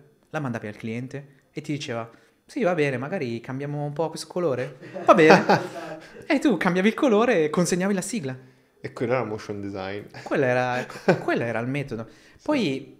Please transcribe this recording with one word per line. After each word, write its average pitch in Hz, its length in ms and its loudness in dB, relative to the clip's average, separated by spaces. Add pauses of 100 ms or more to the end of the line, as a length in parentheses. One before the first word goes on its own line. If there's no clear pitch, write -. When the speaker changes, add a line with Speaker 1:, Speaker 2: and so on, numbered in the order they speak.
(280)
Speaker 1:
la 156 120 -6
mandavi 120 260 -4
al 107 100 -10
cliente 127 600 -8 (160)
e 151 100 -8
ti 156 100 -6
diceva, 120 340 -4 (380)
"Sì, - 180 -4
va 185 120 4
bene, 143 240 2
magari 135 420 -4
cambiamo 143 420 -6
un 147 120 -6
po' 160 160 -2
questo 165 160 -10
colore." 143 500 -2 (300)
"Va 320 80 10
bene." 156 300 8
Speaker 2:
<laughs> - 840 -2
Speaker 1:
E 294 120 2
tu 247 200 2
cambiavi 185 300 2
il 220 60 4
colore 220 500 4
e 147 60 2
consegnavi 180 440 0
la 185 80 -2
sigla. 135 340 -6 (420)
Speaker 2:
E - 140 -12
quello 120 220 -2
era 127 100 2
motion 104 380 -8
design. 98 420 -6 (180)
Speaker 1:
Quello 175 220 0
era, 123 400 2
Speaker 2:
<laughs> - 400 2
Speaker 1:
quello 254 200 0
era 113 160 -2
il 120 60 -4
metodo. 131 400 -6 (300)
Speaker 2:
Sì. - 60 -20
Speaker 1:
Poi, 208 580 -2